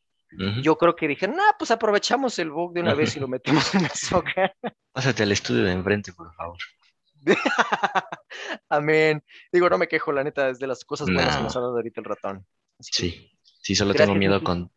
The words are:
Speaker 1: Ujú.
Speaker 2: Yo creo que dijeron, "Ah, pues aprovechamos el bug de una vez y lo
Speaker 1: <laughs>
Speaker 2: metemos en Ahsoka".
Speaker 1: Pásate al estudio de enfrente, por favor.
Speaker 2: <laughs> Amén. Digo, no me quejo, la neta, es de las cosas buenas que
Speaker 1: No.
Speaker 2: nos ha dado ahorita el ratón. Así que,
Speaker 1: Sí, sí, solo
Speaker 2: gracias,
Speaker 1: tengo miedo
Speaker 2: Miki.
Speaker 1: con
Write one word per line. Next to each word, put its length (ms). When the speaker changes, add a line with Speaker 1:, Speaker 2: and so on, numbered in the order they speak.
Speaker 1:
Ujú. 300
Speaker 2:
Yo 160
creo 180
que 120
dijeron, 300
"Ah, 200
pues 120
aprovechamos 680
el 120
bug 220
de 80
una 140
vez 220
y 40
lo 80
Speaker 1:
<laughs> 240
Speaker 2:
metemos 60
en 100
Ahsoka". 680
Speaker 1:
Pásate 300
al 100
estudio 320
de 80
enfrente, 400
por 220
favor. 220
Speaker 2:
<laughs> 920
Amén. 540
Digo, 160
no 100
me 100
quejo, 240
la 120
neta, 240
es 100
de 80
las 180
cosas 280
buenas 240
que 60
Speaker 1:
No. 20
Speaker 2:
nos 120
ha 40
dado 160
ahorita 240
el 40
ratón. 420
Así 120
que, 60
Speaker 1:
Sí, 200
sí, 120
solo 160
Speaker 2:
gracias, 180
Speaker 1:
tengo 100
miedo 160
Speaker 2:
Miki. 100
Speaker 1:
con 320